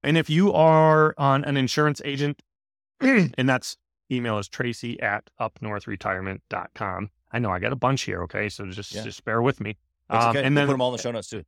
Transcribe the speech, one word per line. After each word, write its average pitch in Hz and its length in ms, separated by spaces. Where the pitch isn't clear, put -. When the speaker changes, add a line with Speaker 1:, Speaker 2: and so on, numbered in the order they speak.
Speaker 1:
And 147 140
if 160 140
you 180 240
are 156 640
on 139 260
an 143 140
insurance 147 480
agent, 143 340
<clears throat> - 280
and 180 460
that's 131 300
email 120 280
is 101 100
tracy 120 520
at 104 280
up 113 220
north 104 260
retirement 95 640
dot 92 260
com. 98 360
I 117 60
know 117 120
I 90 80
got 104 140
a 139 40
bunch 127 260
here, 92 200
okay? 101 260
So 101 180
just, 95 280
Speaker 2:
Yeah. 104 80
Speaker 1:
just 110 220
bear 113 180
with 117 180
me. 107 160
Speaker 2:
It's 117 140
Speaker 1:
Um, 117 60
Speaker 2:
okay. 135 120
Speaker 1:
and 135 120
Speaker 2:
We'll 143 80
Speaker 1:
then 143 60
Speaker 2:
put 139 60
'em 131 60
all 127 100
in 123 60
the 117 60
show 120 80
notes, 113 180
too. 98 200